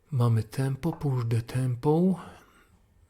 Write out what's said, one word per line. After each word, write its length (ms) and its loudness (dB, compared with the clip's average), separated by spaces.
Mamy 320 2
tempo, 500 -4
push 360 -2
the 140 0
tempo. 760 2